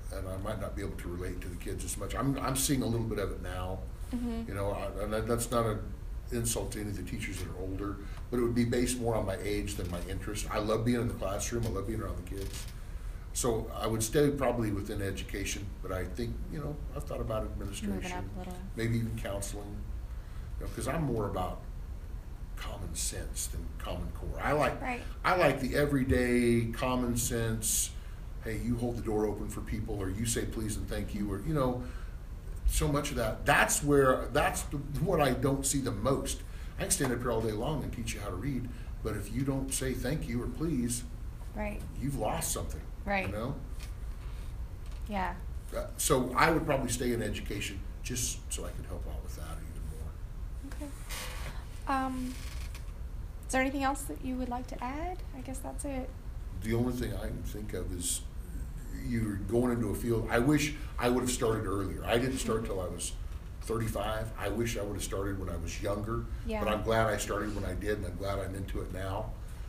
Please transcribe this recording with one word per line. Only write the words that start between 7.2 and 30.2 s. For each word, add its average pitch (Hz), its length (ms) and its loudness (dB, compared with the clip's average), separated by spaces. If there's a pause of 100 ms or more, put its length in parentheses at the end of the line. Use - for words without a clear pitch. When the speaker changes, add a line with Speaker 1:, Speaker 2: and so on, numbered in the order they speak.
Speaker 1:
that 90 80 -4
are 80 140 -6
older, 95 340 -2 (360)
but 120 60 2
it 123 40 4
would 117 140 4
be 120 100 6
based 120 340 2
more 117 160 4
on 101 100 2
my 95 160 0
age 104 340 0
than 90 140 -2
my 87 100 -2 (100)
interest. - 420 -2
I 107 80 0
love 107 240 2
being 120 160 4
in 104 80 2
the 98 60 0
classroom. 101 520 0
I 107 40 0
love 95 180 -2
being 110 140 -2
around 92 160 -4
the 87 180 -6
kids. - 300 -4 (680)
So 113 420 2
I 104 100 -2
would 110 160 2
stay 147 280 6
probably 120 420 2
within 101 300 -2
education, 98 640 -2 (180)
but 92 80 -4
I 90 140 0
think, 117 280 -2 (200)
you 160 60 -2
know, 147 140 -2 (220)
I've 143 80 -4
thought 123 160 -4
about 113 240 0
administration, 104 520 -2
Speaker 2:
Moving 185 180 -2
up 180 100 -4 (100)
a 185 60 -6
little. 185 140 -6 (240)
Speaker 1:
maybe 113 200 2
even 113 200 0
counseling, 104 580 -4 (840)
you - 80 -4
know, - 80 -4
'cause 117 140 -4
I'm 160 160 0
more 117 220 2
about 92 340 -2 (960)
common 90 400 -4
sense - 520 -2
than - 180 -4 (120)
Common 87 360 -4
Core. - 280 -4
I 127 120 4
like, 127 280 4
Speaker 2:
Right. 247 200 -2 (240)
Speaker 1:
I 180 100 6
like 147 240 6
the 123 160 0
everyday 123 920 6
common 123 500 2
sense. 113 720 2 (560)
Hey, 110 180 -2
you 117 140 2
hold 117 180 0
the 110 60 -4
door 107 240 4
open 104 240 0
for 110 100 -4
people, 110 420 -2
or 92 80 0
you 107 160 0